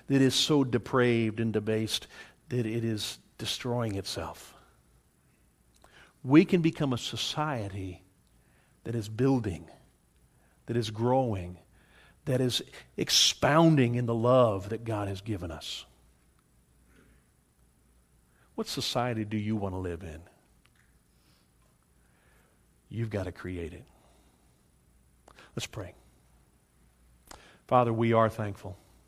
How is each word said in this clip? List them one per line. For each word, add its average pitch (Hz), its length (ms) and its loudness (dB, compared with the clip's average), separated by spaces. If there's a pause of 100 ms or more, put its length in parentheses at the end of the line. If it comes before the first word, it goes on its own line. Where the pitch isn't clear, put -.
that 139 140 4
is 131 140 4
so 147 280 4
depraved 117 760 0
and 113 140 0
debased 110 540 -2 (420)
that 120 160 -2
it 110 180 -4
is 110 360 -4 (180)
destroying 120 580 -4
itself. - 580 -8 (1700)
We 143 200 8
can 185 180 2
become 160 300 0
a 120 60 -2
society 101 1040 -6 (800)
that 117 120 -6
is 107 120 -4
building, 110 600 0 (960)
that 120 100 -4
is 110 140 -2
growing, 110 680 0 (680)
that 131 160 0
is 123 200 0 (360)
expounding 143 1000 4
in 123 100 -2
the 117 100 0
love 113 540 4
that 113 140 -6
God 107 240 -4
has 98 140 -6
given 85 300 -6
us. - 340 -12 (2750)
What 220 120 -6
society 120 560 -2
do 107 140 -4
you 107 180 -2
want 98 180 -4
to 92 60 -6
live 87 240 -6
in? 80 180 -14 (2750)
You've 110 200 -6
got 101 140 -4
to 90 80 -8
create 87 400 -8
it. - 140 -16 (1700)
Let's - 100 -6
pray. 98 280 -12 (1700)
Father, 123 260 4
we 113 200 2
are 113 160 6
thankful. 101 460 -10 (320)